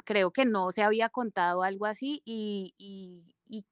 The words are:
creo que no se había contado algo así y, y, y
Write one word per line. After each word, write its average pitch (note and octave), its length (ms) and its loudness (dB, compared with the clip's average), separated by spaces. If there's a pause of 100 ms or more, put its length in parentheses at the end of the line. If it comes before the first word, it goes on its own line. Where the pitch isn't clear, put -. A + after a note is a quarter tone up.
creo G3 280 2
que C4 140 4
no G3 260 2
se G#3+ 120 0
había A3 260 4
contado F#3 540 0
algo G3 220 -2
así C4+ 400 -6
y, G#3+ 520 -6
y, F#3 580 -18 (120)
y G#3+ 240 -12